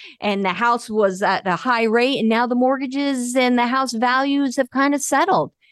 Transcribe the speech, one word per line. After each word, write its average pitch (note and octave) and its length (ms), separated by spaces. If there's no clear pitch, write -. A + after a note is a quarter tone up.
and G3+ 240
the F#3+ 60
house A#3 400
was G3+ 320
at F#3+ 260
a F3 80
high A#3 280
rate, A3+ 360
and A3 80
now A3+ 200
the A#3+ 60
mortgages C4 800
and B3 240
the A#3+ 100
house C4 260
values C4 640
have C4 140
kind C#4 220
of C#4+ 80
settled. C#4+ 520